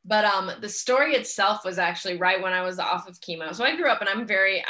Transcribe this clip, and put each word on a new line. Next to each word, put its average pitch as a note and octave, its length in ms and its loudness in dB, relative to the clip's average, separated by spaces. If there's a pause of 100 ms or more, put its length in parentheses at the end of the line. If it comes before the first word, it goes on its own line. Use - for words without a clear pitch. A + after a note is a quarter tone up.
But, G#3+ 200 2
um, F#3+ 260 2 (120)
the G#3 60 -8
story C4+ 460 2
itself G#3+ 500 0
was F#3 140 -4
actually F3+ 380 -2
right F#3 240 2
when F#3 140 -2
I F#3 80 0
was F#3 160 -4
off F3 280 -2
of F3+ 140 -20
chemo. E3 340 -8
So A#3 100 -4
I D#4 120 2
grew D#4+ 140 0
up G#3+ 100 2
and G3+ 80 0
I'm A3 180 -2
very, F#3+ 440 2